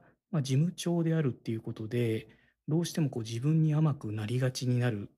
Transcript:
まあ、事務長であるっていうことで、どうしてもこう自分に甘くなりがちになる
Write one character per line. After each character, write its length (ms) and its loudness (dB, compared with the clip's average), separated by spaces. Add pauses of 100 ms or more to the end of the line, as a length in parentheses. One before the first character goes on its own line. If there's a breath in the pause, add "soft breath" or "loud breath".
(320 soft breath)
ま 80 0
あ、 20 0
事 120 -2
務 180 4
長 320 0
で 100 2
あ 80 2
る 80 2
っ 20 -2
て 200 -8
い 60 -2
う 40 -6
こ 120 -8
と 140 -8
で、 400 0 (400 soft breath)
ど 120 2
う 60 0
し 80 -8
て 80 0
も 100 0
こ 80 -6
う 40 -6
自 160 -6
分 220 4
に 140 4
甘 180 4
く 200 -6
な 120 -4
り 140 -2
が 100 2
ち 160 -6
に 140 2
な 100 2
る 280 -6